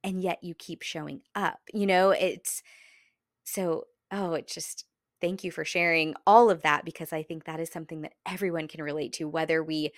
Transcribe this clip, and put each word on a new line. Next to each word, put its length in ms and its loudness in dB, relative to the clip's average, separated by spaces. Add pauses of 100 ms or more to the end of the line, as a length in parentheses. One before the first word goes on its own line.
And 200 -4
yet 200 -2
you 120 -10
keep 280 -14
showing 380 -8 (140)
up," 240 -2 (140)
you 140 0
know? 240 6
It's 520 0 (800)
so, 400 -2 (260)
oh, 240 -2
it's 180 -6
just, 320 -12 (360)
thank 220 -2
you 80 -6
for 140 -6
sharing 500 2 (120)
all 220 10
of 140 2
that, 220 2
because 280 -8
I 100 -4
think 220 -12
that 140 -8
is 120 -6
something 300 -10
that 120 -12 (120)
everyone 420 -4
can 160 -12
relate 300 -4
to, 160 -6
whether 340 0
we 340 -2